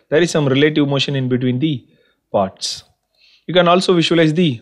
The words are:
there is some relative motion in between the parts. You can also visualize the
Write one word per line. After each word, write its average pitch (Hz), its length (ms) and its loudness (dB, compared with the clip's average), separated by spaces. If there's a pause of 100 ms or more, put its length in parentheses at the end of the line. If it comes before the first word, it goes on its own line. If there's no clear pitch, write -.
there 147 120 2
is 175 120 0
some 147 160 0
relative 147 400 2
motion 139 260 -4
in 131 140 -4
between 127 320 -2
the 143 260 -4 (460)
parts. - 500 -4 (640)
You 160 80 -6
can 175 140 4
also 185 260 2
visualize 165 400 2
the 151 280 0